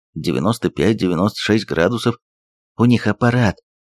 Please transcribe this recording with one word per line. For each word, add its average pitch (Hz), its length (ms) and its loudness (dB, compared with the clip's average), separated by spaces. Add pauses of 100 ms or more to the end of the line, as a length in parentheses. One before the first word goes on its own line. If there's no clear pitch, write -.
(140)
девяносто 80 560 -2
пять — 104 280 0
девяносто 90 420 -2
шесть 104 260 0
градусов. 117 520 -2 (580)
У 113 80 2
них 120 240 2
аппарат 120 480 0 (300)